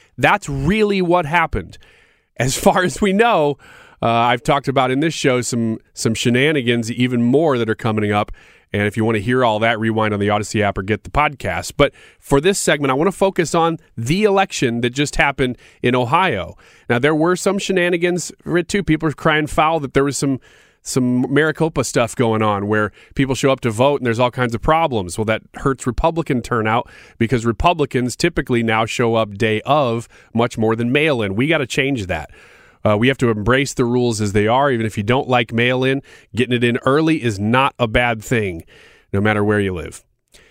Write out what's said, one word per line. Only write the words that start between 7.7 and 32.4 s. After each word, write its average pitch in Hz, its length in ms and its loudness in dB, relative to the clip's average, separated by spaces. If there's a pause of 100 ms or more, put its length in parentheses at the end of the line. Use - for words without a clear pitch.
are - 20 0
coming 107 380 -2
up. 104 200 -2 (420)
And 104 120 0
if 104 120 -4
you 107 80 0
wanna 113 140 0
hear 123 260 0
all 107 140 0
that, 113 200 2
rewind 110 340 0
on 101 60 -2
the 101 100 0
Odyssey 104 320 -2
app 101 160 0
or 98 60 -4
get 101 220 -4
the - 40 -18
podcast. 131 680 -2
But 143 160 2 (260)
for 139 220 0
this 185 180 0
segment, 147 320 0
I 127 40 0
wanna 175 180 0
focus 180 420 0
on 165 220 2 (180)
the 160 300 0
election 190 560 0
that 123 80 0
just 135 260 -4
happened 139 420 0 (240)
in 123 140 2
Ohio. 127 600 0 (320)
Now, 120 100 0
there 151 160 2
were 170 220 2
some 196 220 0
shenanigans, 175 720 0 (340)
too. 202 160 -2
People 156 240 0
are 143 60 -2
crying 156 340 0
foul 160 320 0
that 135 140 -6
there 139 100 4
was 139 140 -2
some, 139 240 -2 (400)
some 127 520 0
Maricopa 156 520 0
stuff - 280 0
going 113 280 2
on 101 260 0
where 107 240 0 (240)
people 135 200 0
show 135 160 2
up 131 100 -2
to 120 100 -2
vote 131 300 2
and 127 40 -4
there's 113 140 0
all 123 120 2
kinds 123 220 -2
of 113 80 -4
problems. 135 560 0
Well, 110 80 -2
that 110 180 -2 (120)
hurts - 320 -4
Republican 151 540 -2
turnout 113 480 -2 (280)
because 113 280 0
Republicans 127 720 0
typically 135 460 -2
now 113 220 0
show 113 300 -2
up 107 200 -2
day 107 260 0
of 123 480 -2 (240)
much 117 240 0
more 110 180 2
than 120 160 -2
mail-in. 127 440 0
We 123 120 0
gotta 156 180 -2
change 131 420 -4
that. 80 240 -8 (540)